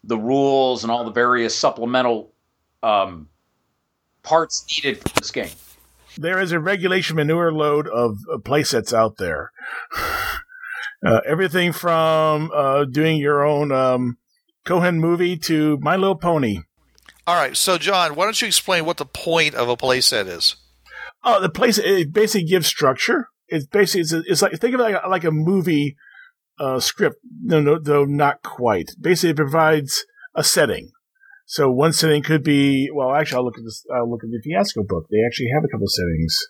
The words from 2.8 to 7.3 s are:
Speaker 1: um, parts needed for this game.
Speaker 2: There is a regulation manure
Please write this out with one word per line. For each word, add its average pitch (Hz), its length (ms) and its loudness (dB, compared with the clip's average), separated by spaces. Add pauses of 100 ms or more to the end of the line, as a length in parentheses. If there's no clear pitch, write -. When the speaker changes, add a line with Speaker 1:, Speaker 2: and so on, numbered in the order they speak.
Speaker 1:
um, 95 440 0 (960)
parts - 480 -2
needed 143 280 -4
for - 100 -6 (100)
this - 120 -8
game. 98 180 -6 (720)
Speaker 2:
There 180 200 -2
is 180 120 -2
a 170 80 0
regulation 180 560 -2
manure 160 360 2